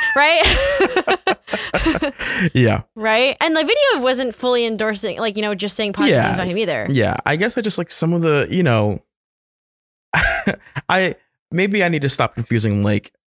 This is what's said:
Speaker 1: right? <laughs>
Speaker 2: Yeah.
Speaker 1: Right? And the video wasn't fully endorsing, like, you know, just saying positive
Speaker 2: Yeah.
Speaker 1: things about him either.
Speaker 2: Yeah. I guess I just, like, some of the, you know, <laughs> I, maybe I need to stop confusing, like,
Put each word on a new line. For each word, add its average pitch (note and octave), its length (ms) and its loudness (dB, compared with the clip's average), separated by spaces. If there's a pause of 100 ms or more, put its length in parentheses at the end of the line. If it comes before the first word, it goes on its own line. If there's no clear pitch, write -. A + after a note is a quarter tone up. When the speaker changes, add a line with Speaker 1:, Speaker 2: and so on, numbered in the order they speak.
(160)
Speaker 1:
right? F#4 1120 2 (1200)
<laughs> - 40 -2
Speaker 2:
Yeah. A2 280 2 (120)
Speaker 1:
Right? A3 460 2
And D#4+ 160 2
the D#4+ 60 2
video A4+ 400 2
wasn't B3 320 0
fully B3 320 0
endorsing, G#3+ 520 -4
like, A3 180 -4
you G#3+ 60 -2
know, G#3 120 -2
just G3 220 -4
saying G#3 160 -2
positive G3 240 0
Speaker 2:
Yeah. A#2 80 2
Speaker 1:
things - 120 0
about F3+ 120 -4
him F3+ 100 -4
either. D#3 320 -2
Speaker 2:
Yeah. A2 260 2 (100)
I D3 100 0
guess A3 220 -2
I - 20 -2
just, G#3 180 -2
like, E3+ 120 -4
some E3 220 0
of F3 100 0
the, D3 280 2
you F3+ 120 2
know, A2 380 2 (1120)
<laughs> - 760 -2
I, F#3 280 0 (340)
maybe F#3+ 340 0
I F3 40 2
need D#3 140 -2
to C#3 60 0
stop B2+ 260 -2
confusing, A2 480 0
like, G#2 300 -2 (140)